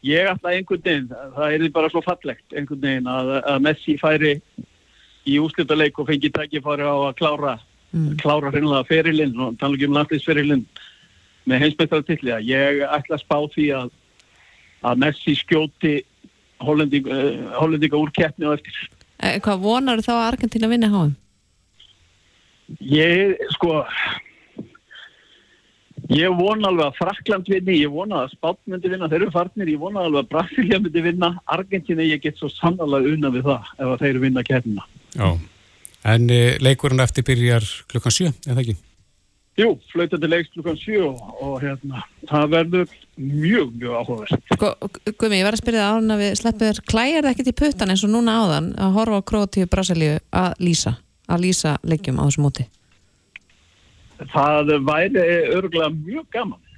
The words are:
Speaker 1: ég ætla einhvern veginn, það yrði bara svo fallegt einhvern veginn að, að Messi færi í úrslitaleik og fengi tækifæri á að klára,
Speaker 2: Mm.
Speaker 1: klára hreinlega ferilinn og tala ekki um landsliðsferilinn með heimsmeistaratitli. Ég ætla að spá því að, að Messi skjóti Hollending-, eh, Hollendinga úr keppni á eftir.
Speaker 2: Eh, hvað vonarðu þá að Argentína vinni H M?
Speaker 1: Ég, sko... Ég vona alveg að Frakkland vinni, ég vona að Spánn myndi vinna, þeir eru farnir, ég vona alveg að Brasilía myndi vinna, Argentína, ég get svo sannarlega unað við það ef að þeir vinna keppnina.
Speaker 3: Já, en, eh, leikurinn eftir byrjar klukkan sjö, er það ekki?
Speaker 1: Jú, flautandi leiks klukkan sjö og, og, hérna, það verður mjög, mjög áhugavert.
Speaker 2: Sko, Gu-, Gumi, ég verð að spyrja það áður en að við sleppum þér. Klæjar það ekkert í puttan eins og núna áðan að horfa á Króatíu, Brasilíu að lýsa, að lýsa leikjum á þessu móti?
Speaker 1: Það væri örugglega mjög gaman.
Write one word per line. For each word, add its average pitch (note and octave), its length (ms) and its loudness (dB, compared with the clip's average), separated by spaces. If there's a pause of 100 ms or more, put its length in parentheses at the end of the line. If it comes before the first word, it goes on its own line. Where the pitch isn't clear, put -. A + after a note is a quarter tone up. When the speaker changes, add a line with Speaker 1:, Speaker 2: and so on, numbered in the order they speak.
Speaker 1:
ég E3 260 2
ætla F3+ 220 -4
einhvern F#3 320 -4
veginn, C#3+ 240 -2 (220)
það D3 260 -2
yrði D#3 160 0
bara D#3 180 0
svo E3 140 -2
fallegt D3+ 500 -8
einhvern C#3+ 300 -6
veginn C3 260 -2
að, C3 280 -2
að C3+ 240 0
Messi D3+ 360 0
færi D#3 360 2 (920)
í C#3+ 140 2
úrslitaleik D3+ 580 0
og D3 120 -4
fengi D3 200 0
tækifæri D3 560 -4
á C#3+ 100 0
að C#3 200 0
klára, D3 400 -2 (360)
Speaker 2:
Mm. D3+ 260 -2
Speaker 1:
klára D3 320 2
hreinlega C#3+ 380 0
ferilinn D#3 500 2
og B2+ 160 -2
tala C#3 220 -2
ekki C#3 100 0
um C#3+ 80 2
landsliðsferilinn D3 680 0 (840)
með B2+ 160 2
heimsmeistaratitli. D3+ 760 0
Ég C3+ 420 0
ætla D3 320 -2
að C#3+ 80 -6
spá D#3 140 -2 (160)
því D3+ 180 0
að, B2+ 220 -4 (880)
að B2 160 0
Messi D3 400 0
skjóti D#3 540 0 (680)
Hollending-, D3 460 0
eh, C3+ 300 -2 (180)
Hollendinga D3+ 400 2
úr D3+ 160 2
keppni D#3 400 0
á D3 60 0
eftir. - 240 -12 (420)
Speaker 2:
Eh, - 160 0
hvað G3 240 -2
vonarðu A#3 460 0
þá - 80 -2
að A#3 80 0
Argentína A3+ 480 0
vinni A#3 180 2
H G3 140 2
M? D3 100 2 (1700)
Speaker 1:
Ég, E3+ 540 2 (180)
sko... D#3 300 0 (2250)
Ég F3+ 160 2
vona G3+ 400 2
alveg D#3 160 2
að - 80 -18
Frakkland G3 560 -2
vinni, F#3 240 2
ég D3 160 0
vona F3 300 -4
að C3 100 -10
Spánn E3+ 240 -4 (160)
myndi F3+ 160 -4
vinna, F#3 160 -4
þeir D#3 160 0
eru F#3 160 -2
farnir, F3+ 320 -2
ég D3+ 160 0
vona G3+ 160 -4
alveg C#3+ 240 0
að - 80 -12
Brasilía F#3 480 0
myndi E3 240 -2
vinna, F3 300 0 (100)
Argentína, F3 640 -2
ég D3+ 160 -2
get D3+ 160 -6
svo C#3 80 -6
sannarlega D3+ 640 0
unað C#3 240 0
við C3 140 0
það A2 260 -6
ef C3 160 -2
að B2+ 80 -6
þeir C3+ 240 0
vinna B2+ 240 0
keppnina. A2+ 400 -2 (240)
Speaker 3:
Já, G2 140 2 (760)
en, A#2 260 4
eh, A#2+ 320 4
leikurinn C3 400 2
eftir B2+ 240 0
byrjar A#2+ 400 2 (240)
klukkan A#2+ 240 -2
sjö, F3+ 140 2 (180)
er C3 80 -4
það B2 80 0
ekki? A2+ 140 -2 (840)
Speaker 1:
Jú, A3 100 8 (200)
flautandi E3+ 400 -2
leiks E3+ 240 0
klukkan E3 240 -8
sjö G#3+ 300 -4
og, C3 140 -6 (200)
og, C#3 200 -6
hérna, C3+ 420 -8 (220)
það D3+ 260 0
verður E3+ 400 2 (220)
mjög, D3+ 600 0
mjög A#2+ 220 -8
áhugavert. A#2 480 -4 (100)
Speaker 2:
Sko, - 180 2 (100)
Gu-, - 340 -8
Gumi, G#3+ 240 2
ég F#3+ 80 2
verð G#3+ 100 0
að - 60 -6
spyrja A3+ 180 0
það G3+ 140 2
áður A3+ 80 2
en A3 100 2
að G#3 80 0
við G3+ 160 0
sleppum A3 300 0
þér. G#3+ 180 0
Klæjar C#4+ 400 2
það C#4 60 4
ekkert B3 180 0
í A#3 80 -2
puttan A3+ 380 2
eins G#3 100 2
og G#3 80 2
núna A#3 240 2
áðan E3+ 380 2
að F#3+ 240 2
horfa A3 240 2
á - 80 -12
Króatíu, G3 400 0
Brasilíu D#3+ 480 2 (100)
að F3+ 320 0
lýsa, E3+ 320 0 (300)
að F3 240 -2
lýsa D#3 340 0
leikjum D3+ 400 -2
á C#3 60 2
þessu C#3+ 180 2
móti? C#3 220 0 (1500)
Speaker 1:
Það D3 600 2
væri D#3 440 2 (220)
örugglega E3 440 0
mjög E3+ 380 -8
gaman. A3+ 320 -8 (180)